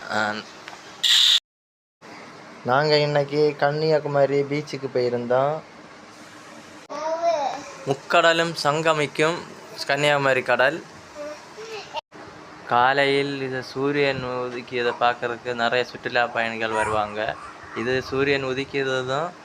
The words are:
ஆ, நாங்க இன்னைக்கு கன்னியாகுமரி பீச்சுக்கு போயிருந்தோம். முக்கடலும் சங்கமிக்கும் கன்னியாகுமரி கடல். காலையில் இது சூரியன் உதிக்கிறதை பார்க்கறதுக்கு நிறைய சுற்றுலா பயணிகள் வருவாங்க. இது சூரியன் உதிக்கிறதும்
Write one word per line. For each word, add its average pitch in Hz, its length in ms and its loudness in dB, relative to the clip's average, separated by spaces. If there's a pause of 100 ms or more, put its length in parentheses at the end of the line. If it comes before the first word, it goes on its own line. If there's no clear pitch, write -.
(120)
ஆ, 107 220 0 (2250)
நாங்க 147 340 4
இன்னைக்கு 147 640 4
கன்னியாகுமரி 143 800 4
பீச்சுக்கு 139 520 -4
போயிருந்தோம். 123 680 2 (2250)
முக்கடலும் 165 760 2
சங்கமிக்கும் 156 760 2 (480)
கன்னியாகுமரி 139 560 4
கடல். 127 420 2 (1800)
காலையில் 139 720 2
இது 131 220 -6
சூரியன் 139 640 0
உதிக்கிறதை 123 760 -4
பார்க்கறதுக்கு 120 520 -2
நிறைய 120 320 0
சுற்றுலா 120 420 -2
பயணிகள் 113 440 -2
வருவாங்க. 107 640 -2 (400)
இது 127 260 0
சூரியன் 139 440 0
உதிக்கிறதும் 135 840 -2 (160)